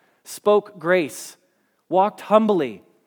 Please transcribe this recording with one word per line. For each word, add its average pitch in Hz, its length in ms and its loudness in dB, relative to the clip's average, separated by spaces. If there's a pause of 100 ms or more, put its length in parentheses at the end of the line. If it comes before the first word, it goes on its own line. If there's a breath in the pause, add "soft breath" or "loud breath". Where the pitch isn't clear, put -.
(240 soft breath)
spoke - 540 -2
grace, 165 600 -4 (500)
walked 196 320 0
humbly, 196 640 0 (240)